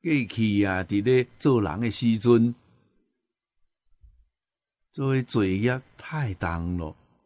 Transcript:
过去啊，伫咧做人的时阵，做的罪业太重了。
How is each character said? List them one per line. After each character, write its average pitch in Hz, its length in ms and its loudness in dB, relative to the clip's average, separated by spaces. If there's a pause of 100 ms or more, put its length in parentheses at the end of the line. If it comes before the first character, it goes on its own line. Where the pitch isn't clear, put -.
过 170 100 -4 (200)
去 104 340 0
啊， 95 200 -2
伫 101 180 -2
咧 127 240 2 (120)
做 131 220 2
人 92 200 -4
的 117 100 -2
时 113 280 0
阵， 120 360 4 (2500)
做 135 220 -2
的 131 100 0
罪 95 340 0
业 127 240 -2 (160)
太 143 360 -6
重 85 440 -6
了。 80 180 -10 (300)